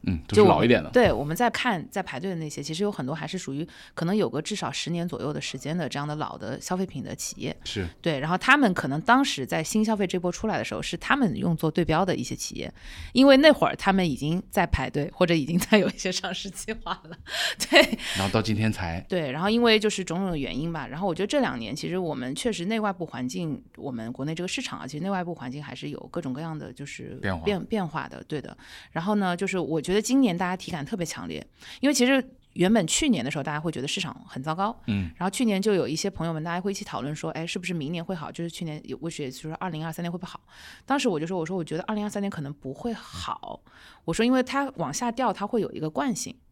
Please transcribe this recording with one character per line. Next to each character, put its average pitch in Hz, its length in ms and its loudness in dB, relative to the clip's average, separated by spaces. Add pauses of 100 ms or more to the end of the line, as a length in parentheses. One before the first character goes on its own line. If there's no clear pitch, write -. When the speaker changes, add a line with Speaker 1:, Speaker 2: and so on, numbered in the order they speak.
Speaker 1:
嗯， 87 140 0 (120)
都 - 140 -2
是 - 40 10
老 92 160 6
一 117 40 6
点 113 140 8
的。 71 100 -8
Speaker 2:
就 247 100 6
我 - 20 8
们， 185 60 6
对， - 20 4
我 123 140 -2
们 160 100 -4
在 240 140 2
看， 214 420 -2
在 196 100 -4
排 - 160 -8
队 185 120 -6
的 175 80 -4
那 156 120 -6
些， 143 140 -10
其 156 100 -6
实 180 100 -2
有 208 60 2
很 - 160 -6
多 139 80 -4
还 156 140 -6
是 185 100 -6
属 139 160 -6
于 151 140 -4 (260)
可 165 120 -2
能 190 100 2
有 190 140 4
个 151 120 -2
至 202 140 -6
少 139 160 -4
十 - 200 -4
年 170 140 -2
左 165 160 -6
右 151 120 -4
的 147 80 -4
时 - 180 -8
间 160 180 -4
的 151 120 -2
这 143 100 -4
样 147 80 -4
的 151 80 -4
老 147 220 -6
的 110 240 -6
消 185 160 -4
费 190 80 0
品 131 180 -10
的 - 100 -8
企 - 280 -8
业。 - 120 -6 (120)
Speaker 1:
是。 95 200 -4 (160)
Speaker 2:
对， 156 200 -2
然 156 80 -4
后 180 80 0
他 262 180 6
们 233 180 6
可 - 140 -2
能 147 140 0
当 262 220 6
时 139 220 -2
在 160 160 0
新 214 220 2
消 220 100 2
费 196 140 0
这 185 100 -2
波 175 140 0
出 - 160 -4
来 175 100 0
的 110 60 -2
时 - 100 -6
候， - 80 -4
是 - 140 -4
他 - 220 0
们 233 180 2
用 175 180 0
作 156 160 2
对 170 140 2
标 165 220 4
的 175 100 0
一 123 80 -4
些 127 100 -6
企 - 220 -8
业， - 180 -8 (380)
因 262 160 8
为 269 80 12
那 302 160 10
会 - 160 4
儿 - 80 0
他 - 160 2
们 185 180 4
已 127 60 0
经 160 340 -2
在 185 160 2
排 - 240 0
队， 143 240 -2
或 180 120 4
者 170 80 2
已 156 100 2
经 170 160 2
在 - 180 6
有 185 120 6
一 - 80 -6
些 185 120 -4
上 185 240 -4
市 196 160 -8
计 - 220 -10
划 220 220 -6 (100)
了。 160 140 -14 (220)
<laughs> - 200 -4 (100)
对。 - 120 10 (340)
Speaker 1:
然 95 100 2
后 98 80 0
到 113 80 6
今 107 140 0
天 110 160 2
才。 85 380 -4
Speaker 2:
对， 160 240 -2
然 156 80 -4
后 202 80 2
因 233 140 4
为 220 140 8
就 214 120 2
是 196 120 -2
种 180 240 -2
种 170 140 -2
原 113 180 -4
因 165 140 -2
吧， 147 160 -6
然 151 140 -8
后 196 80 0
我 165 40 0
觉 175 80 -2
得 208 60 0
这 285 140 2
两 131 180 0
年 113 160 -6
其 156 140 -6
实 175 80 -2
我 165 180 -2
们 127 180 -6
确 226 160 -2
实 170 180 -4
内 220 120 0
外 208 140 0
部 180 120 -6
环 127 220 -6
境， 160 340 -4 (140)
我 - 160 -8
们 113 220 -6
国 135 100 -8
内 156 100 -4
这 170 80 -6
个 185 60 -4
市 262 140 -4
场 - 180 -8
啊， - 80 -10
其 151 100 -10
实 160 60 -6
内 196 80 -2
外 185 100 -2
部 170 140 -6
环 127 160 -10
境 147 100 -10
还 - 140 -12
是 147 140 -10
有 143 100 -10 (100)
各 170 120 -6
种 135 100 -6
各 127 80 -6
样 165 180 -8
的 143 140 -10
就 143 140 -14
是 - 360 -12
变-， 95 220 0
Speaker 1:
变 196 160 0
化。 - 60 -8
Speaker 2:
变 101 200 -2
化 151 220 -6
的， - 160 -14
对 147 180 -6
的。 - 160 -14 (360)
然 165 100 -4
后 208 120 2
呢， 185 200 2
就 185 100 -4
是 190 140 -2
我 156 220 0
觉 170 120 0
得 208 60 4
今 254 220 4
年 185 160 4
大 180 100 0
家 180 80 0
体 - 160 -10
感 160 140 -4
特 226 100 -6
别 175 80 -2
强 87 240 -6
烈， 76 160 -8 (360)
因 269 100 4
为 294 40 4
其 247 120 6
实 262 180 6 (300)
原 180 180 4
本 214 140 6
去 294 240 2
年 139 160 2
的 131 60 0
时 156 80 -2
候， 135 40 -4
大 156 80 -4
家 147 80 -2
会 160 120 -2
觉 120 100 -6
得 139 60 -4
市 - 120 -4
场 - 160 -6 (120)
很 135 160 -10
糟 156 100 -2
糕， 202 320 -2
Speaker 1:
嗯。 98 320 0
Speaker 2:
然 175 80 -2
后 196 60 2
去 - 140 0
年 196 140 4
就 208 140 2
有 147 140 2
一 147 80 -2
些 196 120 -2
朋 170 200 -4
友 165 40 -2
们， 156 120 -4
大 170 100 -4
家 180 80 -2
会 202 80 -2
一 196 60 -2
起 208 100 -10
讨 110 160 -6
论 143 140 -4
说， 160 160 -6
哎， 160 140 -6
是 170 120 -6
不 175 80 -6
是 180 80 -4
明 151 180 -4
年 170 140 -4
会 190 80 -4
好？ 156 180 -8
就 170 120 -8
是 170 60 -4
去 - 140 -10
年 151 240 -6
有， 127 120 -8
或 165 100 -6
许 151 140 -8
也 131 80 -6
就 - 40 -14
是 - 140 -12
说 156 60 -8
二 185 160 -6
零 156 120 -6
二 165 80 -6
三 170 140 -6
年 170 60 -4
会 175 40 -6
不 - 120 -10
好。 - 120 -14 (460)
当 277 140 2
时 247 100 2
我 160 100 2
就 160 60 -2
说， 185 140 -2
我 160 60 -2
说 185 120 -4
我 170 60 -2
觉 156 120 -4
得 175 80 -2
二 220 120 -4
零 208 100 -2
二 208 40 -4
三 202 120 -4
年 196 80 -2
可 165 120 -6
能 143 120 -6
不 135 180 -10
会 233 220 -6
好， - 680 -10 (460)
我 165 80 -2
说 220 100 4
因 247 80 6
为 254 120 6
它 269 320 0
往 160 180 -4
下 240 180 -2
掉， 233 220 0
它 208 140 -4
会 226 140 0
有 - 100 -2
一 - 80 -10
个 156 100 -4
惯 254 260 -2
性 - 220 -8 (140)